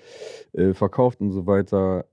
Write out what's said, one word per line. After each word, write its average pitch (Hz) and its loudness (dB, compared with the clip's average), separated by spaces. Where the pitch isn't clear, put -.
äh, 95 2
verkauft 123 0
und 101 -2
so 95 -6
weiter. 95 0